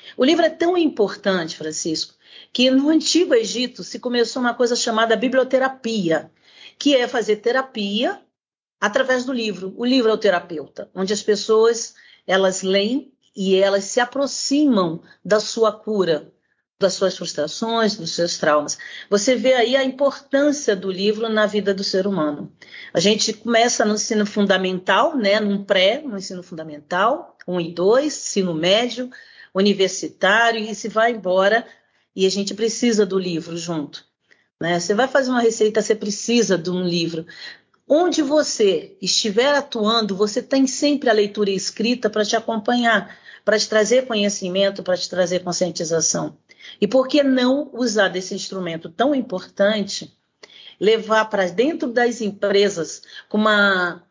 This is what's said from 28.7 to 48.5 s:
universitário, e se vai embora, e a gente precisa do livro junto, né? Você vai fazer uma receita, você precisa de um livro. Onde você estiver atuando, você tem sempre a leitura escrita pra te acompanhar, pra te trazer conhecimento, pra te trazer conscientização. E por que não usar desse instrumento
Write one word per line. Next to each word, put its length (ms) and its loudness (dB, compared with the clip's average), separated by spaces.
universitário, 1040 2
e 160 -6
se 140 -10
vai 240 2
embora, 520 2
e 100 2
a 40 4
gente 220 -4
precisa 540 2
do 120 -2
livro 380 -4
junto, 480 -8
né? 180 -2
Você 140 -2
vai 140 2
fazer 240 0
uma 100 2
receita, 400 2
você 140 0
precisa 640 0
de 120 -6
um 120 -2
livro. 420 -2
Onde 340 2
você 800 0
estiver 540 0
atuando, 600 0
você 280 -2
tem 240 2
sempre 420 0
a 40 4
leitura 380 2
escrita 600 -2
pra 140 -2
te 120 -2
acompanhar, 800 0
pra 140 2
te 100 -2
trazer 380 2
conhecimento, 760 -2
pra 140 0
te 120 -6
trazer 320 0
conscientização. 960 -2
E 60 2
por 220 2
que 140 2
não 500 2
usar 360 0
desse 260 -6
instrumento 560 -10